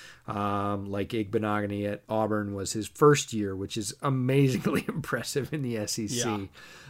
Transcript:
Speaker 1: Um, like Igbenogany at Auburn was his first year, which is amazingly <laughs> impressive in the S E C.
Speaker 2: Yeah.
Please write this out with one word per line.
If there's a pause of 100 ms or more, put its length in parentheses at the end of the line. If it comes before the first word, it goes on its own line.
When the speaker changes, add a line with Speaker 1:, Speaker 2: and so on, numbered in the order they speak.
(260)
Speaker 1:
Um,
like
Igbenogany
at
Auburn
was
his
first
year,
which
is
amazingly
<laughs>
impressive
in
the
S
E
C.
Speaker 2:
Yeah. (440)